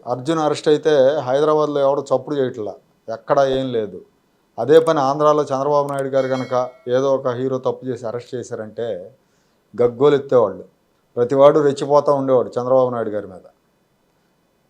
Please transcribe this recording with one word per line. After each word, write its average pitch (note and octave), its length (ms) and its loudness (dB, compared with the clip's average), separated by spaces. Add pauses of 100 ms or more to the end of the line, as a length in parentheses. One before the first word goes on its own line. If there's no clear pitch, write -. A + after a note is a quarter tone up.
అర్జున్ C3 320 -4
అరెస్ట్ D3+ 300 -2
అయితే D3+ 500 2
హైదరాబాద్లో D3 600 0
ఎవడో C#3 220 0
చప్పుడు C3+ 340 -4
చేయట్లా, A#2+ 380 -4 (380)
ఎక్కడా C#3 340 0
ఏం C3 260 -2
లేదు. G#2+ 320 -6 (540)
అదే C3+ 220 6
పని D#3+ 200 0
ఆంధ్రాలో D3 420 2
చంద్రబాబు C#3+ 460 -2
నాయుడు C#3 200 -4
గారు C3 200 -2
కనుక B2+ 420 -4 (180)
ఏదో C3+ 260 2
ఒక C3 140 -2
హీరో B2+ 300 -4
తప్పు B2+ 280 -6
చేసి A#2+ 200 -8
అరెస్ట్ A#2 280 -10
చేశారంటే A2 800 -10 (680)
గగ్గోలు B2 320 2
ఎత్తేవాళ్ళు, A#2 500 0 (520)
ప్రతివాడు C#3 440 6
రెచ్చిపోతూ C#3+ 540 2
ఉండేవాడు C3 360 0 (100)
చంద్రబాబు B2+ 300 2
నాయుడు A2+ 200 -6
గారి G2+ 160 -8
మీద. F2+ 200 -20 (1200)